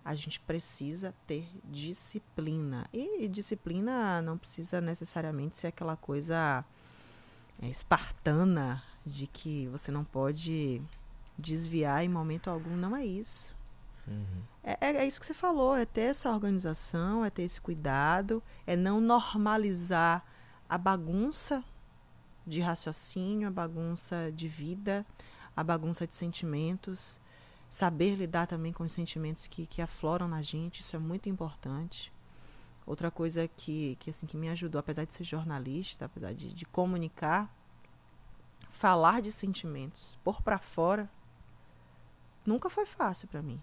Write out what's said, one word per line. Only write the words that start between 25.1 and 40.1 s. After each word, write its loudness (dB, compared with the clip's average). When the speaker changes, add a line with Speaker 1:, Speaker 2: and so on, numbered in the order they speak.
Speaker 1:
a -2
bagunça 2
de -12
sentimentos, -4
saber 4
lidar 0
também -2
com -6
os -2
sentimentos -4
que, -8
que -4
afloram 0
na 0
gente, -4
isso -8
é -2
muito -2
importante. -4
Outra -2
coisa 0
que, -4
que, -10
assim, -8
que -6
me -2
ajudou, -2
apesar -2
de -8
ser -10
jornalista, -4
apesar -8
de, -8
de -10
comunicar, 2
falar 8
de -4
sentimentos, -6